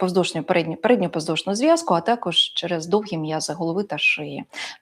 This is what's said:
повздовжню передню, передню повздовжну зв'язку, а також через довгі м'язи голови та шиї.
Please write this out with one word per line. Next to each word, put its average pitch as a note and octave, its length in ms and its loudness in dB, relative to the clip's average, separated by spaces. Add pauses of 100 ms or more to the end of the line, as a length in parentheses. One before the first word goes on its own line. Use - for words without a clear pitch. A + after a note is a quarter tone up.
повздовжню F3 420 0
передню, E3 340 0
передню A3 320 4
повздовжну D#3+ 460 -2
зв'язку, D#4 400 4
а E3+ 60 4
також A3+ 380 0
через E3+ 480 0
довгі G3 320 0
м'язи D#3 340 -4
голови E3+ 320 -2
та D3+ 140 -8
шиї. C#3+ 460 -2 (380)